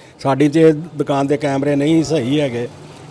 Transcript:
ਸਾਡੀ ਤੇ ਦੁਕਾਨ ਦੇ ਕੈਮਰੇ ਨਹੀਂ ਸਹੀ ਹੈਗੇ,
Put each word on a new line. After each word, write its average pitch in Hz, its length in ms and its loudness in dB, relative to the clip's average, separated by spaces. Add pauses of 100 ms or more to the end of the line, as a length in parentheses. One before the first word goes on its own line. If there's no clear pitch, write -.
(180)
ਸਾਡੀ 139 300 2
ਤੇ 160 240 6
ਦੁਕਾਨ 147 540 -2
ਦੇ 143 100 0
ਕੈਮਰੇ 143 400 -2
ਨਹੀਂ 156 280 2
ਸਹੀ 139 360 -2
ਹੈਗੇ, 123 280 -4 (420)